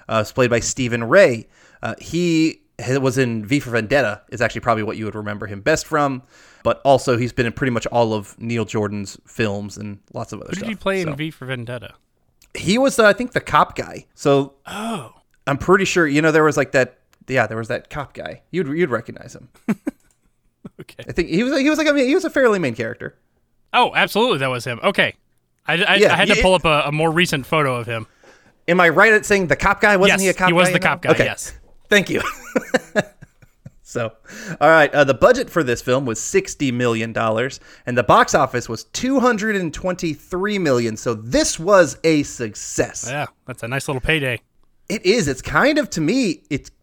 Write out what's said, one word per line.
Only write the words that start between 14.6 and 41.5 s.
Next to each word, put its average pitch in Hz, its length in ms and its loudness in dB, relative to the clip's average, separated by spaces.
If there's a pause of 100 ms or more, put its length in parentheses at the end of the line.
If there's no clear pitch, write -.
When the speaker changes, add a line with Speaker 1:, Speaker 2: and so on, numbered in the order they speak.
Speaker 2:
Oh. 208 460 -10 (340)
Speaker 1:
I'm 139 120 -2
pretty 196 260 4
sure, 170 240 0
you 143 140 2
know, 160 100 2
there 156 120 4
was, 147 120 2
like, 139 160 -2
that, 131 260 0 (300)
yeah, 127 180 2
there 110 100 -8
was 113 120 -8
that 117 200 -6
cop 143 260 -12
guy. 80 360 -14
You'd, 170 160 -4
you'd 156 240 -2
recognize - 460 -8
him. - 120 -20 (200)
<laughs> 226 80 0 (1040)
Speaker 2:
Okay. - 280 -20
Speaker 1:
I 117 40 -10
think 170 160 -4
he 170 140 0
was, 269 180 0
he 269 80 2
was 302 100 0
like, 311 100 0
I 294 40 2
mean, 285 160 2
he 285 60 2
was 370 100 0
a 330 60 -4
fairly 233 280 2
main 131 160 -2
character. 113 420 -10 (560)
Speaker 2:
Oh, 240 220 2
absolutely, 196 440 0
that 135 100 -2
was 123 160 -6
him. 120 180 -6
Okay. 180 320 0 (520)
I, 151 80 0
I, 180 220 2
Speaker 1:
Yeah, 196 160 6
Speaker 2:
I 170 40 4
had 196 120 2
to 208 80 4
Speaker 1:
yeah. - 60 2
Speaker 2:
pull 185 120 6
up 170 100 0
a, 151 220 4
a 143 60 -4
more 156 180 0
recent 160 360 0
photo 139 300 0
of 117 100 -8
him. 113 200 -8 (640)
Speaker 1:
Am 180 120 4
I 170 80 6
right 196 240 6
at 214 140 4
saying 196 220 2
the 180 80 2
cop 196 240 0
guy? 208 160 4
Wasn't 185 240 4
Speaker 2:
Yes, - 20 -2
Speaker 1:
he 190 60 2
a 175 60 2
cop 185 140 0
Speaker 2:
he 175 40 2
was 180 160 4
Speaker 1:
guy 185 40 0
Speaker 2:
the 175 40 0
Speaker 1:
in 185 60 0
that? 175 60 2
Speaker 2:
cop 143 140 -2
guy, 131 80 0
Speaker 1:
Okay. - 140 4
Speaker 2:
yes. - 280 -8 (360)
Speaker 1:
Thank 202 220 4
you. - 160 -2
<laughs> - 760 -4 (840)
So, 113 260 -6 (480)
all 151 120 6
right, 156 240 6
uh, 143 100 6
the 135 80 2
budget 226 380 4
for 170 120 0
this 123 200 -2
film 131 240 0
was 110 120 -4
sixty 170 540 -2
million 117 400 -2
dollars, 113 480 -2 (240)
and 123 140 -2
the 120 40 2
box 202 320 4
office 127 320 0
was 113 180 -10
two 262 360 -2
hundred 220 340 0
and 175 200 -4
twenty-three 180 840 -4
million. 120 380 0
So 120 160 -6
this 120 460 -2